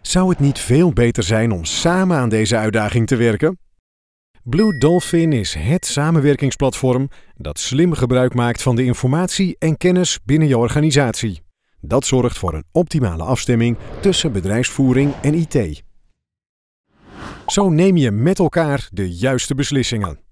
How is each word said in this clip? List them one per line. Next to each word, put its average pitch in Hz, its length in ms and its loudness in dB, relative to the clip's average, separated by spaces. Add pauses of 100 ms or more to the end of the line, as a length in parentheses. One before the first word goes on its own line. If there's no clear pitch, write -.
Zou 185 280 0
het 180 100 0
niet 143 200 2
veel 151 340 2
beter 117 300 0
zijn 110 300 0
om 87 120 -4
samen 180 520 0
aan 123 120 0
deze 110 280 0
uitdaging 110 500 0
te 135 100 0
werken? 117 420 0 (840)
Blue 165 360 0
Dolphin 165 540 2
is 110 220 -2
het 107 320 -2
samenwerkingsplatform 139 1200 0 (280)
dat - 220 -10
slim 165 340 0
gebruik 127 420 0
maakt 120 280 -2
van 123 140 2
de 127 80 2
informatie 160 720 0
en 160 180 0
kennis 180 480 2
binnen 156 240 2
je 127 100 4
organisatie. 123 880 0 (340)
Dat - 260 -2
zorgt 123 320 0
voor 85 160 -4
een 78 180 -8
optimale 123 500 0
afstemming 117 540 0 (240)
tussen 170 320 0
bedrijfsvoering 123 920 0
en 147 120 0
I 165 120 0
T. 90 360 -4 (1600)
Zo 196 220 0
neem 175 280 4
je 131 140 2
met 120 280 0
elkaar 151 540 -2
de 92 220 -6
juiste 127 400 -2
beslissingen. 120 680 -4 (120)